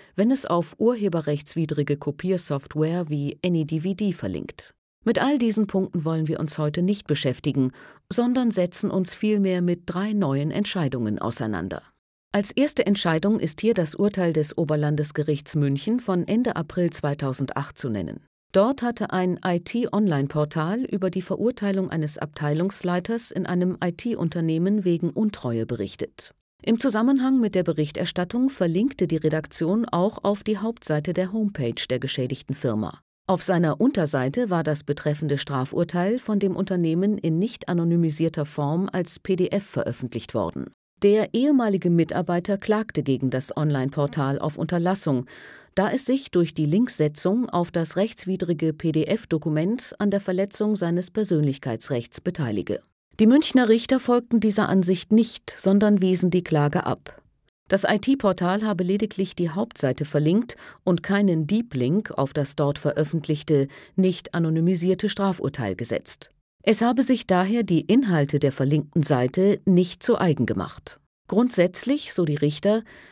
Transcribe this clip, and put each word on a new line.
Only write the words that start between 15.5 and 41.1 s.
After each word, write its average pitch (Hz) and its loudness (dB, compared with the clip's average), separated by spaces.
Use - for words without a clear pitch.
München 147 2
von 180 0
Ende 233 0
April 170 0
zweitausendacht 139 -4
zu 139 -4
nennen. 95 -6
Dort 233 2
hatte 240 -4
ein 185 0
I-T-Online-Portal 175 0
über 190 -2
die 185 -2
Verurteilung 196 -2
eines 151 -4
Abteilungsleiters 180 -2
in 190 -4
einem 180 0
I-T-Unternehmen 175 0
wegen 170 0
Untreue 123 -2
berichtet. - -8
Im 226 0
Zusammenhang 262 2
mit 214 0
der 185 4
Berichterstattung 180 -2
verlinkte 190 0
die 160 0
Redaktion 160 0
auch 190 -2
auf 202 0
die 214 -2
Hauptseite 190 -4
der 180 -2
Homepage 196 -2
der 127 0
geschädigten 127 -4
Firma. 107 -2
Auf 180 0
seiner 170 2
Unterseite 185 0
war 170 2
das 151 -2
betreffende 147 -2
Strafurteil 170 -2
von 214 -2
dem 196 0
Unternehmen 180 0
in 165 0
nicht - -4
anonymisierter 165 2
Form 151 -2
als - -4
P - -2
D 175 0
F 196 -2
veröffentlicht - -6
worden. 82 -4
Der 208 4